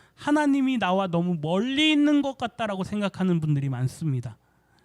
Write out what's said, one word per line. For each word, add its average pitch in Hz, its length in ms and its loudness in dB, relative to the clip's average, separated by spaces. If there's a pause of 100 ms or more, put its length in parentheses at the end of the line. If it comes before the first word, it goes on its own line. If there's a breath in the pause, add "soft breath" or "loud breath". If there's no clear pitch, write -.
(140 soft breath)
하나님이 277 640 2
나와 190 280 0
너무 175 340 -2
멀리 254 520 2
있는 294 300 4
것 269 160 -6
같다라고 208 460 -6
생각하는 190 560 0
분들이 143 280 0
많습니다. 127 680 -4 (480 soft breath)